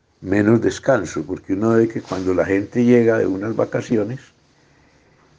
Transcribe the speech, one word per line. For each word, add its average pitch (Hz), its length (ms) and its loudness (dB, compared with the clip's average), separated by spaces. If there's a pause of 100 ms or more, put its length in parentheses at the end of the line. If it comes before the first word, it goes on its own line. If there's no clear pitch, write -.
(200)
menos 104 400 2
descanso, 95 600 -2
porque 90 300 -8
uno 110 220 0
ve 113 120 4
que 113 140 -6
cuando 92 340 -4
la 85 120 0
gente 101 360 -2
llega 117 360 4
de 101 80 0
unas 101 280 -4
vacaciones, 117 680 -4 (1200)